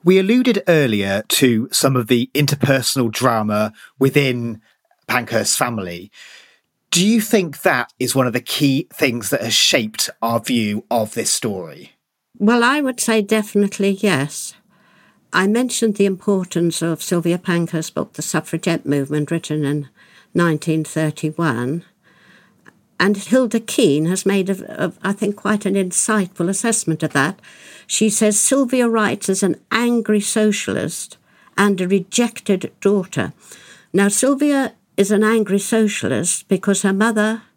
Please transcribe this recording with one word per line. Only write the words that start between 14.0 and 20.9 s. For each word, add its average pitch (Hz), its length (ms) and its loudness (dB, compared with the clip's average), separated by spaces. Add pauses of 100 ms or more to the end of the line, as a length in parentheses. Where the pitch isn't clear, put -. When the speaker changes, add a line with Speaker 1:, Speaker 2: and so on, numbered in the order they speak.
Speaker 2:
I 185 140 2
mentioned 226 500 0
the 196 80 4
importance 185 760 -2
of 165 220 -4
Sylvia 175 340 0
Pankhurst's 170 540 -2
book, - 220 -6
The - 80 -10
Suffragette - 640 -4
Movement, 143 460 -2
written 151 340 -4
in 143 240 -4 (440)
nineteen 160 520 0
thirty-one. 151 1000 -2 (1160)